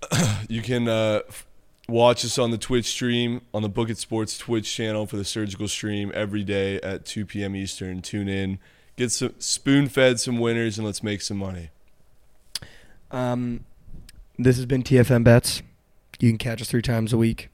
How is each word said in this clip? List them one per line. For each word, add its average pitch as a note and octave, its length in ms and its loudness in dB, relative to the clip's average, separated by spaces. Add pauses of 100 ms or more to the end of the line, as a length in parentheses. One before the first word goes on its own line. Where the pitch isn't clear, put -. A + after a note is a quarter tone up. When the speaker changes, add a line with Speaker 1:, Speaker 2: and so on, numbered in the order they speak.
(120)
Speaker 1:
<clears throat> G#2 360 0
You A2+ 120 -4
can, A#2+ 280 -2
uh, A2 380 2
f-, - 200 -18 (420)
watch A#2 360 6
us A#2+ 140 -2
on A#2+ 120 2
the A2+ 80 -2
Twitch B2 280 0
stream, A#2+ 540 -2 (140)
on G#2+ 80 -2
the A2 80 0
Book A2+ 180 -2
It A2 100 -4
Sports A2 380 -4
Twitch A2+ 360 -2
channel G#2+ 340 -2
for G#2 100 -8
the G2+ 80 -4
surgical G#2 440 -6
stream G2+ 460 -4
every G#2 300 -4
day G2 380 0
at F#2+ 240 -6
two G#2+ 180 -6
P G2+ 180 -6
M G2 140 -4
Eastern. F#2 460 -6
Tune G2+ 260 -4
in. G2 300 -2 (380)
Get B2 140 -2
some, - 280 -2
spoon-fed C3+ 840 4
some B2 180 -2
winners, A#2 380 0
and A2 100 -4
let's G2+ 160 -6
make G#2 200 -4
some G2+ 160 -4
money. F2+ 320 -8 (1400)
Speaker 2:
Um, B2 540 -4 (760)
this B2+ 180 4
has B2+ 100 -4
been B2+ 160 0
T B2+ 160 6
F A#2+ 120 6
M A#2+ 140 6
Bets. A#2 380 6 (580)
You A#2 100 6
can A2+ 80 2
catch A2+ 220 -4
us A2+ 100 -6
three A#2+ 120 0
times A2+ 320 0
a - 20 2
week. A2+ 380 0